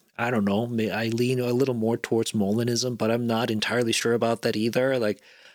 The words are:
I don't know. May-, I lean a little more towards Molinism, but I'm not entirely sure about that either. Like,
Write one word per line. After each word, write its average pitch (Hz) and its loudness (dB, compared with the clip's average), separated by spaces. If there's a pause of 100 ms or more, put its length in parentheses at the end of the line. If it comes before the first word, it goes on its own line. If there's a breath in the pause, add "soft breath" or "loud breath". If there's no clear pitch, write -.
(160)
I 117 -2
don't 110 2
know. 101 0
May-, 110 -2
I 113 -2
lean 123 0
a 123 -2
little 127 2
more 113 0
towards - -2
Molinism, 117 0
but 110 0
I'm 120 0
not 113 0
entirely 113 0
sure 117 0
about 117 0
that 117 0
either. 127 0
Like, 107 -2 (340 soft breath)